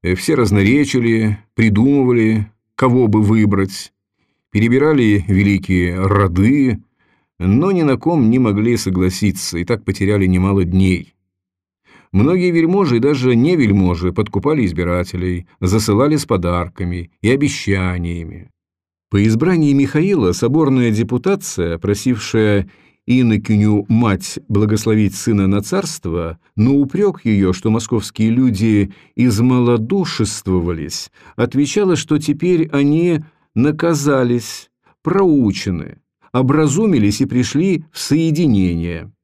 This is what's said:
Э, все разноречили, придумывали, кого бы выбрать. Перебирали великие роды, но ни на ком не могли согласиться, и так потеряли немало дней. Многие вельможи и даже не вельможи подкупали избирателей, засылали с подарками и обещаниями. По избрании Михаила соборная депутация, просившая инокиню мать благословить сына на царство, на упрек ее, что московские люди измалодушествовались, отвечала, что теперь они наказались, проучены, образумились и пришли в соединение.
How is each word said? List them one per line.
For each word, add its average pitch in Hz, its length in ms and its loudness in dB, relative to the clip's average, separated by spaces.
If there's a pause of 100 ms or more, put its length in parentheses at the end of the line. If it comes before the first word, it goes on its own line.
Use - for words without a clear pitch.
Э, 90 120 -2
все 156 200 -2
разноречили, 110 1040 2 (160)
придумывали, 113 960 2 (240)
кого 127 320 2
бы 107 140 2
выбрать. 101 720 0 (600)
Перебирали 117 760 2
великие 92 720 0
роды, 101 800 0 (600)
но 117 320 2
ни 180 100 0
на 135 160 0
ком 143 320 0
не 127 100 2
могли 110 380 0
согласиться, 92 800 -2
и 87 80 -4
так 110 180 -4
потеряли 98 440 0
немало 92 360 2
дней. 92 520 0 (960)
Многие 175 400 2
вельможи 165 460 0
и - 20 2
даже 127 360 0
не 147 200 2
вельможи 92 580 0
подкупали 117 520 -2
избирателей, 90 840 -4 (120)
засылали 110 560 2
с 147 100 -4
подарками 87 840 -4 (100)
и 104 80 0
обещаниями. 90 1200 -4 (580)
По 101 160 2
избрании 147 480 2
Михаила 139 580 2
соборная 127 600 2
депутация, 113 840 -2
просившая 104 920 0 (380)
инокиню 107 800 2
мать 110 500 0 (120)
благословить 107 680 0
сына 101 320 0
на 101 140 0
царство, 85 760 -6 (160)
на 120 180 2
упрек 170 520 -2
ее, 98 280 2
что 110 180 -2
московские 110 580 -2
люди 110 640 0 (220)
измалодушествовались, 113 1900 -2 (260)
отвечала, 147 600 0
что 151 240 -2
теперь 160 480 -2
они 156 560 0 (320)
наказались, 139 1120 -2 (320)
проучены, 135 960 0 (340)
образумились 143 880 2
и 135 40 0
пришли 151 680 -2
в - 80 -16
соединение. 101 1120 0 (120)